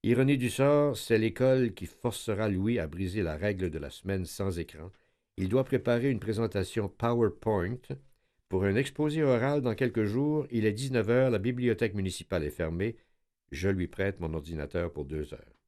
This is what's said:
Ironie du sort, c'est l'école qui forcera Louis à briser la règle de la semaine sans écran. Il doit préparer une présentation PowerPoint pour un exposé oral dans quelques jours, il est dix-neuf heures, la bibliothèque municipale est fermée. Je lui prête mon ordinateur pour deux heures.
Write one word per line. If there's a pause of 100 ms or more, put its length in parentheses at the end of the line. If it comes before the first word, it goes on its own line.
Ironie
du
sort,
c'est
l'école
qui
forcera
Louis
à
briser
la
règle
de
la
semaine
sans
écran. (440)
Il
doit
préparer
une
présentation
PowerPoint (680)
pour
un
exposé
oral
dans
quelques
jours,
il
est
dix-neuf
heures,
la
bibliothèque
municipale
est
fermée. (540)
Je
lui
prête
mon
ordinateur
pour
deux
heures. (120)